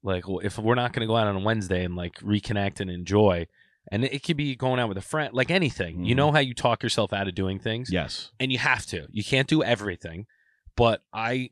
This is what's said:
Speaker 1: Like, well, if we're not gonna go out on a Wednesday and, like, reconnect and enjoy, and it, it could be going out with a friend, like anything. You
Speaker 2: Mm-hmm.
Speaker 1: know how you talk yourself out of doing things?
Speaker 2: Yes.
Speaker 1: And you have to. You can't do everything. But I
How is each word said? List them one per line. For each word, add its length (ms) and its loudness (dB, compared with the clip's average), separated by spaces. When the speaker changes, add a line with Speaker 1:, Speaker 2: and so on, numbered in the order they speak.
Speaker 1:
Like, 260 -2
well, 120 -2
if 180 -4
we're 160 2
not 180 0
gonna 140 -2
go 100 2
out 100 4
on 100 0
a 40 -2
Wednesday 440 0
and, 120 -4
like, 240 -8
reconnect 600 0
and 100 -4
enjoy, 560 4
and 140 0
it, 100 -2
it 80 -6
could 140 0
be 180 -2
going 240 0
out 100 0
with 100 -4
a 40 -8
friend, 320 -4
like 160 2
anything. 540 0
You 60 0
Speaker 2:
Mm-hmm. 60 4
Speaker 1:
know 160 4
how 80 6
you 140 -2
talk 280 2
yourself 300 0
out 140 -2
of 80 -4
doing 240 -2
things? 320 -6
Speaker 2:
Yes. 480 -4
Speaker 1:
And 140 -2
you 60 0
have 280 0
to. 240 -8
You 140 -4
can't 240 2
do 140 4
everything. 640 -2
But 260 4
I 400 -4